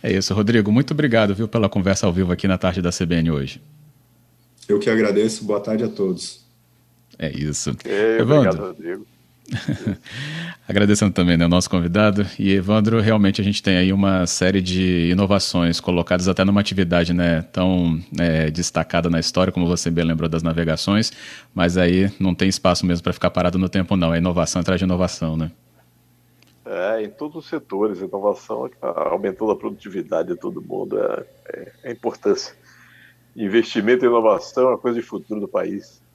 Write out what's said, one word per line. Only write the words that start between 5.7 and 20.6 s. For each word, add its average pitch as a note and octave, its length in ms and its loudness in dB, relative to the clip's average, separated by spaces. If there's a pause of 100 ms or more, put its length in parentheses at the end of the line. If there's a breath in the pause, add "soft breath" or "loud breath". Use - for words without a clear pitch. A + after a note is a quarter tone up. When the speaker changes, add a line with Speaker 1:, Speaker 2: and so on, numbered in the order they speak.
Speaker 2:
a A2 60 -2
todos. - 560 -6 (760)
Speaker 1:
É D#2 100 -4
isso. C#2 540 -6
Speaker 3:
É, A2 360 0
Speaker 1:
Evandro. A#2+ 180 4
Speaker 3:
obrigado, F#2+ 300 2
Rodrigo. F2 400 -10 (400)
Speaker 1:
<laughs> - 480 -6 (720 loud breath)
Agradecendo G2+ 460 2
também, F2 240 4
né, E2+ 80 4
o E2+ 40 2
nosso F2+ 200 2
convidado. G2 560 2 (140)
E, G2 120 2
Evandro, G#2+ 480 2
realmente G#2 400 2
a G2 40 -2
gente G2+ 180 -2
tem F#2 160 2
aí F#2 160 4
uma F#2+ 320 2
série F#2+ 340 0
de F2+ 520 0
inovações F#2 680 2
colocadas F2+ 480 0
até F#2+ 160 2
numa G2+ 160 4
atividade, F2 540 0
né, E2+ 380 0
tão, F2+ 500 0 (180)
é, D#2+ 300 2
destacada E2+ 580 -2
na E2+ 120 2
história, F#2 340 0
como F2 140 0
você F2 240 0
bem E2+ 120 0
lembrou E2 240 0
das D#2+ 140 -2
navegações, E2 680 0 (420 loud breath)